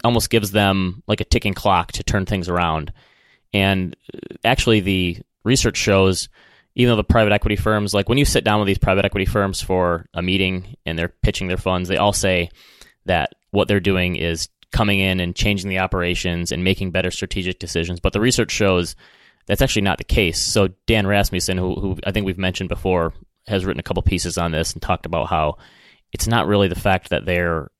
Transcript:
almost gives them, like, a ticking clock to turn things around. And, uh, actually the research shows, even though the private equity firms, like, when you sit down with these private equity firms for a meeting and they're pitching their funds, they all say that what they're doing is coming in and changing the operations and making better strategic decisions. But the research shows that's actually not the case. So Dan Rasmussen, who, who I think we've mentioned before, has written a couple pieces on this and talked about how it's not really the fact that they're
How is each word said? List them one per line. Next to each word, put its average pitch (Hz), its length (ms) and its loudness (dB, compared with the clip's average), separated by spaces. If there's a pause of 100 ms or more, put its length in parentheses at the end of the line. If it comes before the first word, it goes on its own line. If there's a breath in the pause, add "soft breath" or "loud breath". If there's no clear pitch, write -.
almost 117 260 2
gives 101 220 0
them, 98 540 2
like, 107 140 0
a - 40 -4
ticking 104 280 0
clock 92 400 0
to - 100 -8
turn 98 220 0
things 90 240 -2
around. 82 460 -2 (580 soft breath)
And, 98 420 0 (180)
uh, - 300 -16
actually 113 380 2
the 90 380 0 (260)
research 117 320 2
shows, 95 540 2 (440 soft breath)
even 123 160 4
though 113 60 4
the 107 80 0
private 107 300 4
equity 104 220 2
firms, 104 360 0
like, 101 160 2
when 120 80 2
you 143 80 4
sit - 180 2
down 107 160 2
with 104 80 2
these 98 120 2
private 98 260 2
equity 98 220 -2
firms 98 340 -2
for 87 540 -2
a 87 80 -4
meeting 92 540 -2 (100)
and 80 120 -4
they're 85 100 -2
pitching - 400 -2
their 90 100 -2
funds, 90 320 -2
they 95 80 0
all 101 160 2
say 90 340 0 (560 loud breath)
that 85 300 -2 (160)
what 101 180 2
they're 104 120 4
doing 90 360 0
is 82 320 -4 (240)
coming 101 260 2
in 95 220 2
and 90 160 -4
changing 101 320 0
the 92 100 -2
operations 87 720 -2
and 90 120 -2
making 95 260 0
better 90 200 -2
strategic 90 480 -6
decisions. 87 420 -4
But - 140 0
the 101 60 0
research 120 300 2
shows 92 460 0 (500 soft breath)
that's - 160 0
actually 117 200 0
not 98 160 0
the - 40 -10
case. - 380 0
So 98 300 2 (180)
Dan 107 180 2
Rasmussen, 98 500 0
who, 92 200 -2
who 95 280 -4
I 101 60 -4
think 98 160 -2
we've 92 100 -4
mentioned 92 320 -2
before, 87 460 0 (320)
has 95 180 -2
written 92 140 -2
a - 60 -6
couple 87 180 -4
pieces 87 340 0
on 85 140 -2
this 80 220 -2
and 80 100 -14
talked - 240 -4
about 80 220 -2
how 78 300 0 (540 soft breath)
it's - 140 -6
not 110 220 0
really 101 180 4
the 87 80 -2
fact - 360 0
that 82 160 -2
they're 87 540 -2